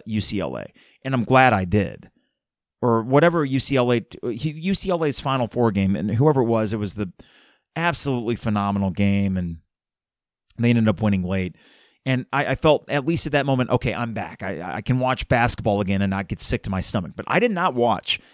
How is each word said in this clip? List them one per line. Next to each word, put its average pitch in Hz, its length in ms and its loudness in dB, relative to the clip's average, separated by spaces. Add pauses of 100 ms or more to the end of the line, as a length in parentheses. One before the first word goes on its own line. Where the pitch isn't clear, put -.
U 107 160 -2
C 104 180 -4
L 67 180 -4
A. 50 80 -10 (380)
And 135 100 -4
I'm 120 120 0
glad 127 280 6
I 95 120 2
did. 90 440 -2 (720)
Or 117 220 2
whatever 151 420 4
U 135 140 0
C 135 160 -2
L 123 160 4
A, 120 80 2
t-, - 360 -8
he, 131 160 -4
U 160 220 -2
C 190 160 -4
L 165 160 0
A's 139 140 -2
Final 131 280 -2
Four 117 240 2
game, 98 240 2
and 95 140 -4
whoever 135 320 4
it 113 40 2
was, 110 280 0
it 110 60 -4
was 101 160 -6
the 101 160 -6 (640)
absolutely 131 600 -2
phenomenal 101 540 0
game, 98 480 0
and 85 200 -4 (1000)
they 117 120 2
ended 117 180 4
up 101 140 0
winning 101 220 2
late. 92 320 -2 (500)
And 131 280 -2
I, 139 140 0
I 139 80 -2
felt, - 340 2
at 135 160 -2
least 160 220 -2
at 139 60 -8
that 139 120 2
moment, 131 240 2
"Okay, 120 240 0
I'm 113 200 -6
back. 95 280 -8
I, 87 360 -8
I 107 40 -8
can 127 180 0
watch 127 280 -2
basketball 117 540 2
again 98 200 0
and 98 80 2
not 95 180 -4
get 98 120 -6
sick - 240 -4
to 107 80 -6
my 95 100 -2
stomach." 90 340 -4
But - 120 -10
I 151 120 2
did 233 120 2
not 175 240 -2
watch 120 440 0 (140)